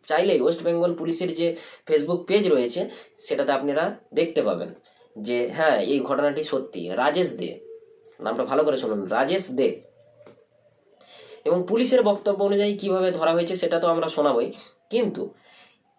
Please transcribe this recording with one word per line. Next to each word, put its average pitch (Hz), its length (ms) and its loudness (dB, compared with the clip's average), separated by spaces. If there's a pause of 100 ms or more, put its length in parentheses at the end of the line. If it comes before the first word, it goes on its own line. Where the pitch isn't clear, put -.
চাইলেই 165 340 2
ওয়েস্ট 165 220 0
বেঙ্গল 170 320 2
পুলিশের 165 380 -4
যে 165 220 0 (320)
Facebook 156 300 2
পেজ 190 340 2
রয়েছে, 135 380 0 (300)
সেটাতে 139 320 -2
আপনারা 143 440 0 (180)
দেখতে - 280 0
পাবেন 90 320 -2 (440)
যে 120 300 -2
হ্যাঁ, 151 320 2
এই 131 200 0
ঘটনাটি 143 440 0
সত্যি। 95 460 -6
রাজেশ 147 480 0
দে, 87 220 -10 (600)
নামটা 123 240 -4
ভালো 135 200 2
করে 143 140 2
শুনুন, 107 300 -4
রাজেশ 135 440 0
দে। 127 300 0 (1600)
এবং 175 220 2
পুলিশের 233 360 2
বক্তব্য 202 400 0
অনুযায়ী 202 340 2
কিভাবে 185 340 0
ধরা 165 220 2
হয়েছে 175 220 0
সেটা 170 240 0
তো 170 80 2
আমরা 165 220 2
শোনাবই, 139 420 2 (380)
কিন্তু - 440 -2 (640)